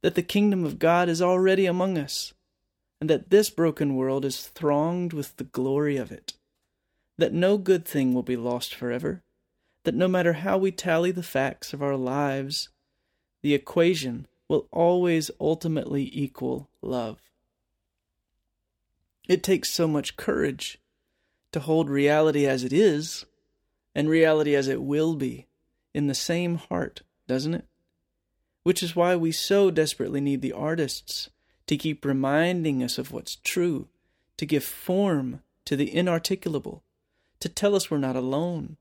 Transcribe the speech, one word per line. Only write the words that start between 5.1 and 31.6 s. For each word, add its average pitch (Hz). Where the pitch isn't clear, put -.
with 147
the 131
glory 139
of 120
it, -
that 165
no 185
good 185
thing 131
will 123
be 123
lost 120
forever, 135
that -
no 180
matter 180
how 190
we 190
tally 180
the 175
facts -
of 143
our 139
lives, 135
the 147
equation 143
will 147
always 170
ultimately 151
equal 135
love." 117
It 180
takes -
so 165
much 151
courage -
to 160
hold 156
reality 147
as 131
it 127
is 165
and 147
reality 156
as 135
it 127
will 151
be 131
in 147
the 139
same 175
heart, -
doesn't 135
it? -
Which 180
is 170
why 175
we 165
so 196
desperately 147
need 139
the 131
artists -